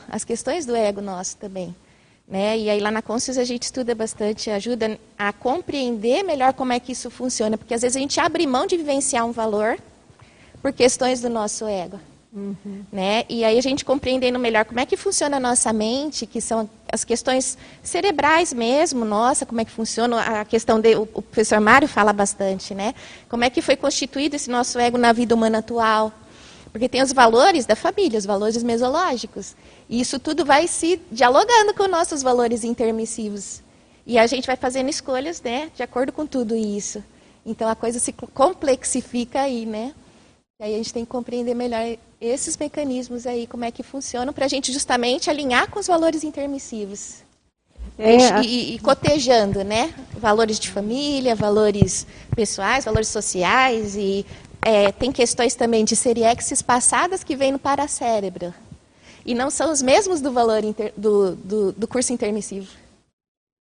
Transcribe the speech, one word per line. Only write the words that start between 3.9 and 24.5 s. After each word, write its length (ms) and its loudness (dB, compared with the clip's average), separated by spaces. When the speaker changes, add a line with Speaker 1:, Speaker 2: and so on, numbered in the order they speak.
Speaker 1:
bastante, 540 -4
ajuda 500 -4
a 140 -2
compreender 920 -2
melhor 280 0
como 220 -2
é 80 0
que 100 -12
isso 180 -10
funciona, 480 -4
porque 160 -8
às 80 -2
vezes 140 0
a 60 -2
gente 180 -2
abre 260 0
mão 220 0
de 80 0
vivenciar 500 0
um 60 -4
valor 460 -2
por 120 -2
questões 480 2
do 80 -4
nosso 360 -4
ego. 320 -6
Speaker 2:
Uhum. 460 -10
Speaker 1:
Né? 380 -2
E 160 -4
aí 140 4
a 20 0
gente 240 -2
compreendendo 540 0
melhor 260 2
como 140 -6
é 80 0
que 100 -2
funciona 400 -2
a 20 0
nossa 320 2
mente, 540 -2
que 160 -8
são 260 -2
as 120 -4
questões 520 -2
cerebrais 680 2
mesmo, 540 0
nossa, 400 2
como 160 -4
é 40 -2
que 40 -14
funciona, 500 -2
a 40 -6
questão 340 2
de, 160 6
o, 80 0
o 80 -6
professor 380 2
Mário 280 6
fala 240 2
bastante, 600 -2
né? 220 -4
Como 140 -2
é 80 2
que 100 -2
foi 140 2
constituído 600 -2
esse 140 -6
nosso 300 -2